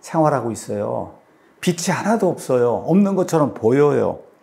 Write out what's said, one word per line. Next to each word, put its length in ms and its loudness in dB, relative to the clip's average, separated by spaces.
생활하고 500 0
있어요. 640 -6
빛이 300 -2
하나도 400 0
없어요. 560 0
없는 300 2
것처럼 380 0
보여요. 680 2